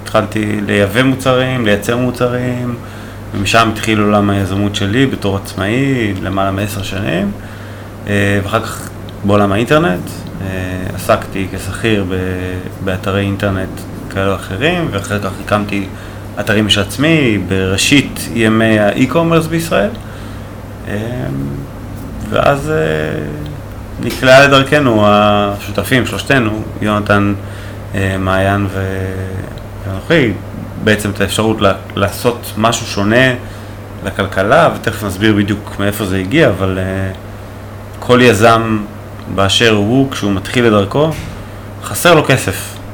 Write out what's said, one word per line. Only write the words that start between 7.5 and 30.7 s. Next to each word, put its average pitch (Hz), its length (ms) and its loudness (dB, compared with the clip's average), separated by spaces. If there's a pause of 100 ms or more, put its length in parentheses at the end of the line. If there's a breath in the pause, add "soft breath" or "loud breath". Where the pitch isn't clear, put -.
אה, 101 360 2
ואחר 104 180 0
כך - 280 -10 (340)
בעולם 101 280 4
האינטרנט, 127 480 2 (420)
אה, 98 60 -6 (480)
עסקתי - 580 0
כשכיר 98 560 -2
ב-, 95 60 -2 (720)
באתרי 95 360 -2
אינטרנט 98 480 -2 (400)
כאלו 98 260 0
אחרים, 143 560 -2
ואחר 101 280 -2
כך 98 100 -4 (160)
הקמתי 101 420 0 (520 loud breath)
אתרים 104 300 2
של 101 120 -2
עצמי 135 560 2 (100)
בראשית 95 840 0
ימי 110 460 4
האי-קומרס 165 680 2
בישראל. 170 420 0 (1000 loud breath)
אה, 92 60 -6 (1400)
ואז, 139 400 2
אה, 156 60 2 (1300)
נקלעה 131 440 6
לדרכנו 135 600 4
השותפים, 104 1000 2
שלושתנו, 107 560 0 (200)
יונתן, 101 520 2 (600 loud breath)
אה, 95 240 0
מעיין 95 500 2
ו-, 95 440 -4 (720)
ואנוכי, 104 460 2 (500)